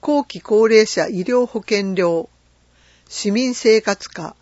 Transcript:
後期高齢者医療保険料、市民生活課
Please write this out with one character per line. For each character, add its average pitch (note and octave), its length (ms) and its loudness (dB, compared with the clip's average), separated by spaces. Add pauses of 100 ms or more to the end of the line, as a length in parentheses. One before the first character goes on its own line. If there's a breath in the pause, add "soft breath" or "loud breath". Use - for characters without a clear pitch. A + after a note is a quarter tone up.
後 D4 220 0
期 - 180 -14
高 A3 260 4
齢 A3 200 6
者 E3+ 200 -2
医 F#3 140 -6
療 B3 240 0
保 A#3 140 -8
険 G3 340 -4
料、 E3+ 340 -2 (800 soft breath)
市 - 220 -6
民 B3 240 -2
生 A3 280 2
活 - 280 -6
課 - 320 -14